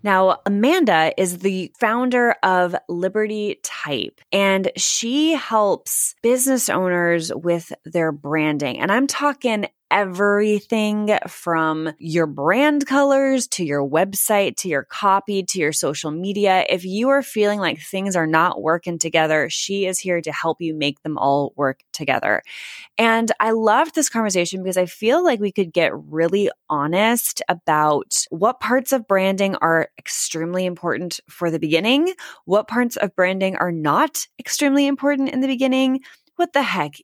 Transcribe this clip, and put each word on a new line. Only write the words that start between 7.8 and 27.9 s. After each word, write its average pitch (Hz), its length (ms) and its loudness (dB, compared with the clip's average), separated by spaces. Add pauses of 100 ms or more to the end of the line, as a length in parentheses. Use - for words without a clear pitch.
their 160 260 0
branding. 147 680 -2
And 170 120 0
I'm 262 160 2
talking 254 600 -2 (240)
everything 208 1200 0 (120)
from 160 720 -2
your 165 260 0
brand 226 640 0
colors 269 600 2
to - 160 -6
your 143 240 -2
website, 196 680 0
to - 100 -6
your 147 160 -2
copy, 196 600 0
to 185 160 -6
your 156 120 2
social 151 380 -4
media. 190 580 0
If 180 160 -2
you 208 260 -2
are 277 120 4
feeling 208 380 0
like 165 200 -2
things 190 360 -6
are 165 100 2
not 160 360 2
working 170 360 -2
together, 156 520 0
she 196 360 -4
is 185 140 -4
here 175 220 -2
to 156 100 -8
help 165 280 -4
you 160 140 -4
make 147 300 -4
them 156 160 -6
all 139 360 2
work 131 260 -2 (120)
together. 127 480 0 (560)
And 226 420 2
I 226 120 2
loved 226 420 2
this 311 160 0
conversation 185 540 -2
because 185 140 -2
I 180 100 0
feel 254 360 0
like 254 160 2
we 202 120 -2
could 180 200 -2
get 165 240 2
really 165 540 0 (180)
honest 180 800 0
about 151 840 0